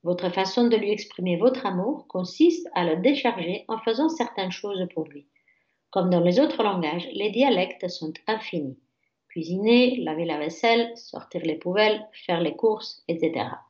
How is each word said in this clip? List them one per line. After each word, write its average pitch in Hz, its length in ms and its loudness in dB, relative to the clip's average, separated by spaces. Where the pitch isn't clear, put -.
Votre 175 260 -2
façon 190 380 2
de 226 80 6
lui 202 140 0
exprimer 180 460 -2
votre 254 300 2
amour 185 400 -2
consiste 302 680 2
à 175 100 2
le 165 160 0
décharger 196 680 0
en 226 120 -6
faisant 240 300 0
certaines 190 440 -4
choses 190 420 -6
pour 156 120 -4
lui. 147 200 -20
Comme 180 200 2
dans 175 100 4
les 180 180 4
autres 302 240 2
langages, 175 520 -2
les 208 160 -2
dialectes 196 580 0
sont 160 240 -8
infinis. 165 520 -6
Cuisiner, 220 680 2
laver 160 300 -4
la 151 120 -4
vaisselle, 233 580 0
sortir - 460 -12
les 160 140 -2
poubelles, 214 560 0
faire 170 280 -2
les 156 140 0
courses, - 540 -2
et 170 100 -4
cetera. 123 520 -4